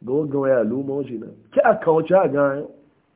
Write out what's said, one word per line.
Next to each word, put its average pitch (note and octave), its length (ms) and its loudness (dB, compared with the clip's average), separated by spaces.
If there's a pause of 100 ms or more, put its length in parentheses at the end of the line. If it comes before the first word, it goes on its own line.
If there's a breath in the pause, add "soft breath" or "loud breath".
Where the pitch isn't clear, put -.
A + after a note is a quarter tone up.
Ga A#2+ 100 -8
wa D3+ 140 0
ga C#3 120 -4
waya C3 260 2
luma C3+ 300 -4
wuce C3+ 260 -8
na. A#2 60 -14 (260)
Ki C4+ 120 2
a A3 120 4
kawo D#3+ 260 2
ci E3+ 120 0
a F#3 140 4
ga C#3 280 0
ya. D3 80 -8 (500)